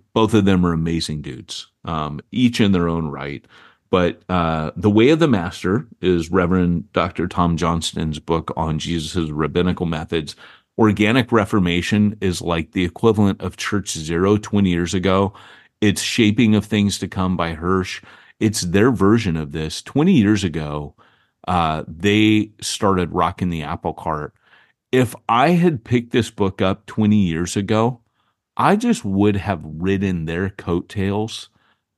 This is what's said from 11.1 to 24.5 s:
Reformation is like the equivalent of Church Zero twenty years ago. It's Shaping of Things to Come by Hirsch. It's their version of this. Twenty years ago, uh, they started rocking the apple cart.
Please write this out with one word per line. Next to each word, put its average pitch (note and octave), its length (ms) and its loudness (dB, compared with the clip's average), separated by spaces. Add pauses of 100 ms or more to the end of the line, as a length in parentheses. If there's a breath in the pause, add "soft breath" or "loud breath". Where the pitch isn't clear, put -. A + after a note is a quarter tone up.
Reformation G2+ 920 2
is F2+ 180 -2
like E2+ 320 -4
the F#2+ 140 0
equivalent G#2 560 2
of F#2 160 -8
Church - 320 -6
Zero E2+ 480 0
twenty G2+ 320 0
years F2 240 -2
ago. F#2+ 400 2 (480 loud breath)
It's G#2 180 2
Shaping G#2+ 540 2
of G#2 100 2
Things G2+ 360 0
to F#2+ 80 -6
Come F#2 280 -2
by E2 160 -4
Hirsch. F2+ 480 -4 (400 loud breath)
It's A2 220 0
their G2 280 4
version G#2 460 2
of D2 160 -6
this. D#2 300 -8
Twenty E3+ 320 2
years G#2 280 4
ago, D2 520 -6 (520 soft breath)
uh, D#2+ 400 0
they G#2 640 2 (120)
started F#2 500 0
rocking F2 380 -2
the E2 120 -6
apple D#2+ 300 -6
cart. D#2 400 -6 (580 soft breath)